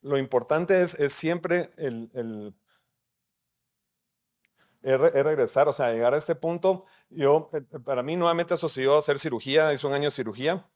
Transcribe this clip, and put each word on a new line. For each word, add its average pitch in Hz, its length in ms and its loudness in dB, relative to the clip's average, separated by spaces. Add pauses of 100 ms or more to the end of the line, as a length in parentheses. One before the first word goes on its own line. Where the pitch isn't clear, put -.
lo 139 160 -2
importante 151 640 2
es, 175 140 0
es 139 180 0
siempre 170 640 -2
el, 117 380 -8
el, 107 400 -8 (2250)
es 131 180 2
re-, 165 120 4
es 139 120 2
regresar, 139 420 2
o 143 60 0
sea, 123 200 0
llegar 120 220 2
a 147 40 0
este 156 180 -4
punto. 175 480 -2 (260)
Yo, 151 420 2
eh, 151 100 -6 (180)
para 123 240 -4
mí 151 100 -4
nuevamente 170 400 0
eso 165 140 -4
se 135 140 -6
dio 139 120 4
a 151 60 6
hacer 143 180 0
cirugía, 143 540 0
hice 143 160 -4
un 135 40 -2
año 143 120 -2
de 143 80 -2
cirugía 127 640 -4